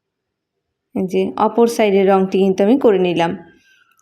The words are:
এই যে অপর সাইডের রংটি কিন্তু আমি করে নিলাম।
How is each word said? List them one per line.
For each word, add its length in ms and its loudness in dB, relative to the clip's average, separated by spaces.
এই 60 -4
যে 300 -4
অপর 300 0
সাইডের 420 0
রংটি 300 0
কিন্তু 260 2
আমি 140 2
করে 200 2
নিলাম। 380 -2